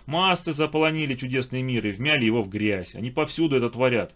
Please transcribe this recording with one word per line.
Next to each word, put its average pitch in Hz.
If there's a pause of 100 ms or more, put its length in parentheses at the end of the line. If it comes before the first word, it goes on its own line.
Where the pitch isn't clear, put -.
"Маасцы 175
заполонили 156
чудесный 127
мир 123
и 101
вмяли 127
его 110
в 98
грязь. 101
Они 117
повсюду 151
это 120
творят, 120